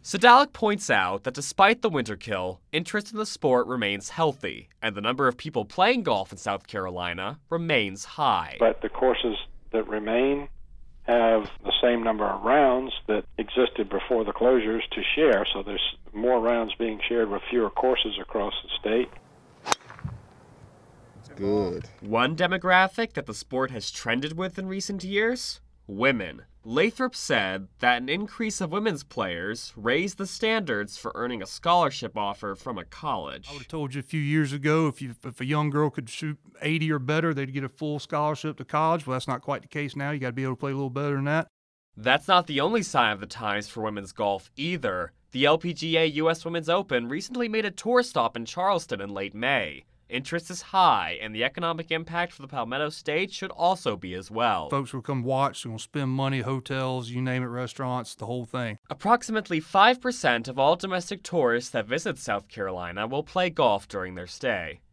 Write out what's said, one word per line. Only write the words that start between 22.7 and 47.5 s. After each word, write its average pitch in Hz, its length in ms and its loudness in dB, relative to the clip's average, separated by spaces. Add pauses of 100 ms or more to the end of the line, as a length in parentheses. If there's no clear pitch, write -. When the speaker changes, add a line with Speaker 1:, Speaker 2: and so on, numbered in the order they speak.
Speaker 1:
that 139 140 -6
the 110 80 -8
sport 131 380 -2
has 113 180 -8
trended 135 480 -2
with 185 200 -6
in 190 100 -6
recent 190 360 -6
years? 220 560 -2 (260)
Women. 104 560 0 (220)
Lathrop 208 520 0
said 98 520 0 (100)
that 123 240 4
an 127 80 -4
increase 208 500 -4
of 165 120 -4
women's 196 300 -2
players 95 720 -6
raised 139 440 -2
the 196 80 -4
standards 175 720 -2
for - 160 -8
earning 120 260 -4
a 92 60 -10
scholarship 170 680 0
offer 101 400 -4
from 113 220 -8
a 87 80 -8
college. 95 640 -8
Speaker 4:
I 143 60 -14
would've 131 140 -14
told 143 260 -6
you 139 60 -4
a - 20 -10
few 160 180 -4
years 147 320 2
ago, 151 340 2
if 139 140 -2
you, 123 140 -10 (100)
if 123 160 -12
a 127 60 -4
young 151 240 2
girl 147 180 2
could 135 220 -6
shoot 151 260 -6 (240)
eighty 156 320 2
or 151 60 2
better, 156 340 2
they'd 135 220 -4
get 135 100 -2
a 131 60 -6
full 151 280 -4
scholarship 151 600 -2
to 123 80 -12
college. 156 400 2
Well, 127 80 -2
that's 127 140 -4
not 127 120 -2
quite 143 220 -4
the - 60 -20
case 147 280 -6
now. 143 140 -4
You 147 80 -4
gotta 127 160 -4
be 131 80 -2
able 131 140 0
to - 40 -12
play 139 120 -2
a - 20 -2
little 135 160 -2
better 139 240 -2
than 139 100 0
that. 156 220 0 (500)
Speaker 1:
That's 220 320 2
not 180 180 6
the 143 140 0
only 208 220 2
sign 120 300 4
of 98 80 -4
the 101 60 -8
times 104 420 -4
for - 120 -10
women's 104 320 -4
golf 101 440 -2
either. 131 560 -4 (180)
The 131 160 2
L 151 100 8
P 170 160 -2
G 160 240 -2
A 160 80 4
U 156 240 2
S 165 160 0
Women's 170 240 -4
Open 147 400 0
recently 233 400 -4
made 220 160 -2